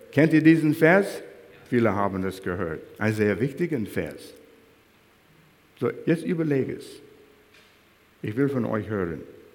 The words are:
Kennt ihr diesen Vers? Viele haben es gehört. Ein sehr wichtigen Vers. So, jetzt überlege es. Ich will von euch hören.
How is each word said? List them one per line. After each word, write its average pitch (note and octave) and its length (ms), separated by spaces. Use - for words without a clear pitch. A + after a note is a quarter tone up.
Kennt D#3+ 200
ihr D3+ 100
diesen D#3 320
Vers? F#3 320
Viele A2+ 260
haben F#2+ 300
es F#2 180
gehört. F2 380
Ein G#2+ 160
sehr G#2 240
wichtigen C#3+ 480
Vers. - 480
So, A#2+ 100
jetzt D#3+ 200
überlege D#3+ 480
es. - 120
Ich G#2+ 160
will C#3 120
von C3 160
euch A2 240
hören. F2+ 320